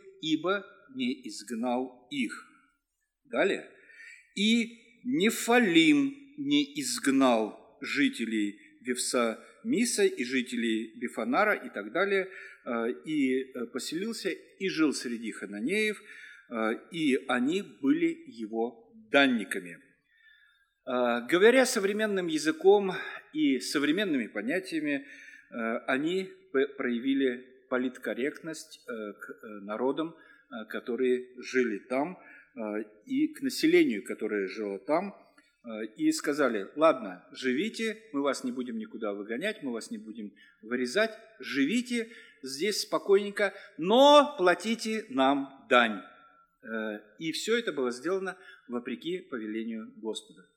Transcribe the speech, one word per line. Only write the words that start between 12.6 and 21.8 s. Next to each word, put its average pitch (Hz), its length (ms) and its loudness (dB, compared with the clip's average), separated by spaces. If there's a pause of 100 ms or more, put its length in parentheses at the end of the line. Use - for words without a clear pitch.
э, 117 280 -2 (120)
и, 135 380 2
э, 127 240 -8
поселился, 180 640 -6
и - 380 -8
жил 156 240 2
среди 117 400 -6
хананеев, 190 720 -2 (480)
э, 110 220 0 (180)
и 151 260 2 (120)
они 139 340 2
были 165 640 0
его 113 640 -6 (180)
данниками. 104 680 2 (1080)
Э, 120 440 0
говоря 233 360 8
современным 202 600 0